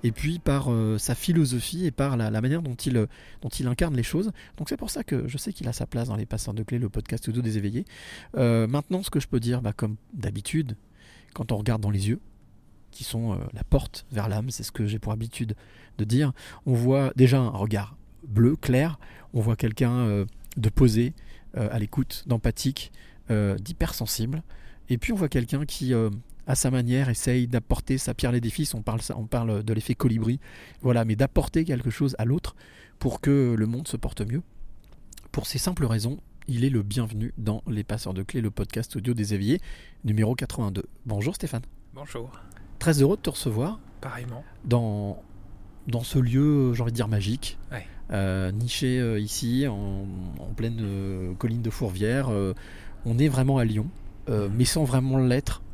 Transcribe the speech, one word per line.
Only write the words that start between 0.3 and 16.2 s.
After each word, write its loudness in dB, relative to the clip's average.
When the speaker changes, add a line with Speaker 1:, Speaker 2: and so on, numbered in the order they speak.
Speaker 1:
par, 2
euh, 2
sa -2
philosophie 2
et 2
par 0
la, 0
la 0
manière 0
dont -4
il, 0
euh, 4
dont -4
il -4
incarne 2
les 2
choses. 0
Donc -6
c'est -4
pour -6
ça -6
que -2
je -6
sais -6
qu'il -6
a -2
sa -4
place -4
dans -2
Les -2
Passeurs -4
de -4
Clés, -2
le 0
podcast -4
audio 0
des 0
éveillés. -2
Euh, 4
maintenant, 0
ce -6
que 2
je -4
peux 0
dire, 0
bah, -2
comme -2
d'habitude, -2
quand -4
on 0
regarde 0
dans 2
les 2
yeux, 0
qui -14
sont, -2
euh, 0
la -6
porte 2
vers 0
l'âme, 0
c'est -6
ce -8
que -2
j'ai 0
pour -2
habitude -4
de 2
dire, 4